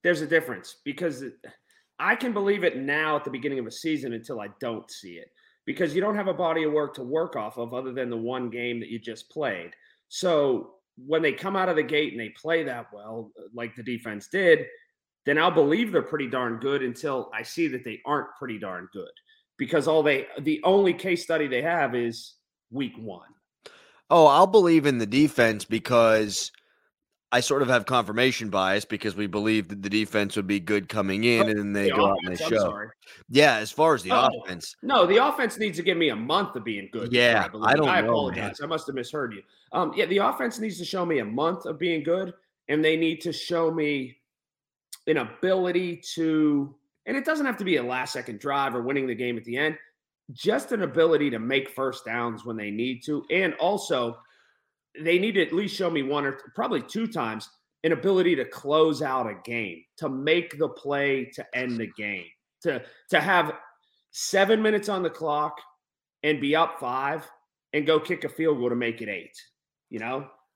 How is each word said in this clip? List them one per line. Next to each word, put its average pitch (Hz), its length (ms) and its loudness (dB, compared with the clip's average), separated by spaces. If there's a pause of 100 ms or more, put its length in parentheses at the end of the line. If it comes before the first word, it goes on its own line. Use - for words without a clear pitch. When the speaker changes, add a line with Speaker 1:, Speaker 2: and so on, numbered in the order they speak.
Speaker 1:
there's 170 180 2
a 156 60 -4
difference 143 580 -2
because 143 400 -6 (720)
I 196 180 2
can 247 160 -4
believe 202 320 0
it 156 120 2
now 147 400 0
at 143 80 -4
the 139 60 -8
beginning 135 300 -6
of 113 60 -6
a 110 40 -12
season 139 420 -6
until 113 280 -10
I 101 80 -10 (120)
don't 113 300 -8
see 90 220 -18
it, 82 160 -18 (360)
because 147 300 -2
you 185 60 0
don't 208 160 -2
have 196 120 -2
a 180 60 -2
body 165 300 0
of 151 80 0
work 147 240 -2
to 135 80 -10
work 160 320 -4
off 110 220 -8
of 120 140 -8
other 127 200 -8
than 123 180 -6
the 117 60 -6
one 120 340 -6
game 120 300 -6
that 90 80 -12
you 113 100 -8
just 110 320 -14
played. 95 400 -6 (380)
So 147 680 0 (320)
when 160 160 0
they 147 100 2
come 196 220 -6
out 185 140 2
of 170 80 2
the 156 60 2
gate 151 300 0
and 117 80 -10
they 107 100 -8
play 165 340 -2
that 120 280 -8
well, 110 380 -14 (240)
like 120 220 -8
the 123 60 -16
defense 110 460 -8
did, 180 380 4 (600)
then 147 120 4
I'll 170 120 4
believe 170 420 4
they're 160 100 2
pretty 143 260 -4
darn 117 300 -4
good 135 240 -2
until 131 520 -4
I 110 80 -6
see 165 260 -4
that 127 160 -8
they 110 220 -10
aren't 143 320 -2
pretty 110 200 -10
darn 92 340 -10
good, 95 180 -12 (480)
because 143 280 0
all 156 160 4
they, 139 240 2 (140)
the 151 240 -2
only 190 300 6
case 175 280 -2
study 156 240 0
they 127 160 -2
have 151 320 0
is 120 400 -4 (360)
week 120 260 -6
one. 95 320 -14 (840)
Speaker 2:
Oh, 165 160 10
I'll 151 200 10
believe 175 400 6
in 135 120 2
the 113 80 0
defense 117 600 4
because 110 840 4 (800)
I 123 100 4
sort 139 200 2
of 127 80 2
have 120 160 4
confirmation 120 640 0
bias 95 380 0
because 104 280 -4
we 104 120 -4
believe 107 420 0
that 101 140 -10
the 98 80 -4
defense 104 460 0
would 101 100 -2
be 101 140 0
good 98 280 -2
coming 101 360 -2
in, 117 180 4
Speaker 1:
Oh, 104 80 2
Speaker 2:
and 107 80 0
then 101 160 -4
they 101 160 2
Speaker 1:
the 92 60 -2
Speaker 2:
go 101 100 4
out 98 160 4
and 90 60 -8
they 90 80 -6
Speaker 1:
offense, 156 160 -2
I'm 113 40 4
Speaker 2:
show. 98 140 2
Speaker 1:
sorry. 104 180 -10 (400)
Speaker 2:
Yeah, 135 280 6
as 107 140 -4
far 156 240 4
as 107 80 -2
the 92 100 -4
Speaker 1:
Oh, 247 160 4 (140)
Speaker 2:
offense. 90 400 -12
Speaker 1:
no, 247 220 4
the 196 140 4
offense 262 400 0
needs 202 180 -4
to 175 60 -8
give 175 160 0
me 160 100 2
a 113 80 -2
month 151 400 -2
of 110 80 -10
being 104 260 -8
good 110 200 -8
before 120 120 4
Speaker 2:
Yeah, 113 220 6
Speaker 1:
I 80 40 -6
believe 107 200 -2
Speaker 2:
I 123 60 6
Speaker 1:
it. - 20 4
Speaker 2:
don't 151 140 2
Speaker 1:
I 185 100 4
Speaker 2:
know, 110 80 0
Speaker 1:
apologize. 117 520 -2
Speaker 2:
man. 147 40 -8
Speaker 1:
I - 20 -8
must 160 200 -6
have 135 100 -8
misheard 123 380 -6
you. 123 80 -16 (300)
Um, 160 220 -2
yeah, 185 120 2
the 180 100 0
offense 233 420 0
needs 214 200 -6
to 175 80 -8
show 185 180 -2
me 165 140 0
a 113 80 0
month 147 400 -2
of 151 120 -8
being 165 240 -2
good, 180 300 -2 (360)
and 151 140 2
they 160 140 4
need 160 240 0
to 170 140 -4
show 165 360 -2
me 147 460 -4 (880)
an 156 120 2
ability 180 840 -2 (140)
to, 151 600 2 (300)
and 220 100 -4
it 269 120 -4
doesn't 311 180 0
have 247 140 -2
to 202 60 -6
be 180 120 2
a 127 60 2
last 127 320 -4
second 117 260 -10
drive 139 340 -2
or 123 60 -2
winning 135 260 -2
the 123 80 -4
game 120 220 -4
at 110 80 -10
the 120 140 -6
end, 156 180 0 (560)
just 214 400 -2
an 214 100 -2
ability 156 460 4
to 117 100 -4
make 131 300 0
first 135 380 -6
downs 113 400 -4
when 113 100 -6
they 104 140 -6
need 123 340 -4
to. 147 260 -4
And 180 260 2
also, 151 600 0 (840)
they 165 200 2
need 208 140 0
to 185 100 4
at 151 100 0
least 190 240 -2
show 185 140 0
me 151 120 0
one 139 220 -2
or 135 80 -2
t-, 135 60 -10 (160)
probably 196 280 -2
two - 240 -6
times 113 420 -6 (360)
an 160 80 4
ability 180 440 4
to 127 80 -2
close 151 580 2
out 131 240 0
a 104 80 -6 (100)
game, 104 380 -6 (160)
to 156 100 -6
make 151 500 0
the 156 100 0
play 139 680 -2
to 123 120 -12 (100)
end 123 220 -4
the 113 80 -4 (100)
game, 101 280 -6 (380)
to, 139 200 -2 (280)
to 165 100 4
have 165 320 2 (580)
seven 202 500 2
minutes 208 280 0
on 190 140 -4
the 165 80 -2
clock 151 500 -4 (640)
and 151 180 2
be 143 160 2
up 165 240 2
five 139 480 -4 (460)
and 151 120 0
go 156 140 6
kick 165 240 -6
a 147 40 -4
field 156 300 0
goal 120 120 0
to 120 40 0
make 117 260 -2
it 110 80 -8
eight, 90 320 -12 (480)
you - 120 -10
know? 131 260 -8 (300)